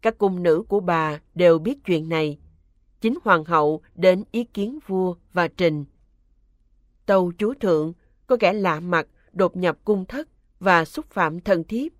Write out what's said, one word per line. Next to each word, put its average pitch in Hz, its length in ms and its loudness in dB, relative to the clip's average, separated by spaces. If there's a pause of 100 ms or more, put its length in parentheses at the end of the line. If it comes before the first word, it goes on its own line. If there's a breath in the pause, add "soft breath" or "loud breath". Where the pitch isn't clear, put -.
Các 226 160 -2
cung 185 240 0
nữ 165 260 2
của 202 120 0
bà 160 400 -2 (140)
đều 170 240 6
biết 233 260 -6
chuyện 160 240 -2
này. 156 300 -4 (600)
Chính 233 240 -2
hoàng 175 200 2
hậu 156 380 0 (120)
đến 185 380 2
ý 233 120 -4
kiến 233 420 -8
vua 185 300 -2 (160)
và 175 160 -2
trình: 156 360 -2 (1200)
"Tâu 185 320 2
chúa 220 160 -2
thượng, 165 380 0 (340)
có 247 100 2
kẻ 196 160 2
lạ 185 280 -2
mặt 175 260 -2 (260)
đột 185 240 -2
nhập 180 280 -2
cung 202 200 -2
thất 277 240 -12 (320)
và 175 240 2
xúc - 260 -12
phạm 170 300 -4
thần 175 240 0
thiếp." 269 360 -8